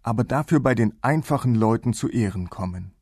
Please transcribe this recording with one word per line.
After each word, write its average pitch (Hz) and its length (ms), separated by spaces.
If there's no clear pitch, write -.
aber 117 200
dafür 147 360
bei 127 160
den 113 260
einfachen 135 540
Leuten 110 380
zu - 140
Ehren 95 440
kommen. 92 500